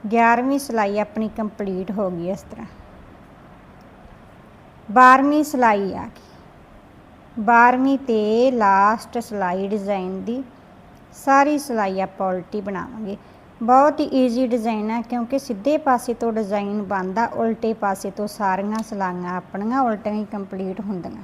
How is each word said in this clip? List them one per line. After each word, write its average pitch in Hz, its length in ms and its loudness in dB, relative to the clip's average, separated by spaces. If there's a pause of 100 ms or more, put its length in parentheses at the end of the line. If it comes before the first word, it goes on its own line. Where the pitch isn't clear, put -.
(100)
ਗਿਆਰਵੀਂ 233 480 4
ਸਿਲਾਈ 214 400 -2
ਆਪਣੀ 214 300 -4
ਕੰਪਲੀਟ 196 640 -6
ਹੋ 196 200 -2
ਗਈ 175 200 -6
ਇਸ 196 120 -8
ਤਰ੍ਹਾਂ। - 240 -16 (2250)
ਬਾਰਵੀਂ 269 560 6
ਸਿਲਾਈ 214 500 0
ਆ 185 120 -8
ਗਈ। - 1400 -18
ਬਾਰਵੀਂ 247 560 6
'ਤੇ 226 520 2
ਲਾਸਟ 214 680 2
ਸਿਲਾਈ 196 500 -4
ਡਿਜ਼ਾਈਨ 190 560 -4
ਦੀ 240 180 -6 (720)
ਸਾਰੀ 277 440 2
ਸਿਲਾਈ 208 420 -4
ਆਪਾਂ 190 280 -4
ਉਲਟੀ 185 320 -6
ਬਣਾਵਾਂਗੇ। 196 560 -8 (440)
ਬਹੁਤ 269 400 6
ਹੀ 294 40 2 (100)
ਈਜ਼ੀ 254 320 2
ਡਿਜ਼ਾਈਨ 220 440 -2
ਹੈ, 233 120 -4
ਕਿਉਂਕਿ 240 360 -4
ਸਿੱਧੇ 262 400 -2
ਪਾਸੇ 254 360 0
ਤੋਂ 233 180 -4
ਡਿਜ਼ਾਈਨ 208 500 -4
ਬਣਦਾ, 190 440 -2
ਉਲਟੇ 226 480 -2
ਪਾਸੇ 196 360 -4
ਤੋਂ 208 160 -6
ਸਾਰੀਆਂ 202 560 -2
ਸਿਲਾਈਆਂ 180 540 -6
ਆਪਣੀਆਂ 208 440 -4
ਉਲਟੀਆਂ 214 340 -2
ਹੀ 214 100 -4
ਕੰਪਲੀਟ 196 560 -8
ਹੁੰਦੀਆਂ। 190 440 -8